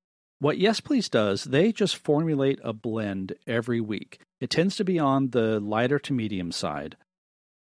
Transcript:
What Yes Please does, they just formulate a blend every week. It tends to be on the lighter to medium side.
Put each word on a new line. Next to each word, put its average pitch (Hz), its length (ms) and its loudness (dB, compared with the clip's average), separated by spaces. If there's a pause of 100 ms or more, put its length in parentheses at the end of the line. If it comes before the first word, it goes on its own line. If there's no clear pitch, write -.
(400)
What 143 180 2
Yes 208 220 2
Please 254 300 0
does, 104 360 2
they 151 260 2
just 202 240 0
formulate 147 680 0
a 117 100 -4
blend 107 600 -6 (140)
every 117 340 0
week. - 380 -8 (220)
It 131 80 -6
tends 185 260 2
to 214 80 -2
be 180 160 0
on 135 300 2
the 110 300 2
lighter 113 400 0
to - 140 -6
medium 98 380 -2
side. 73 460 -6 (760)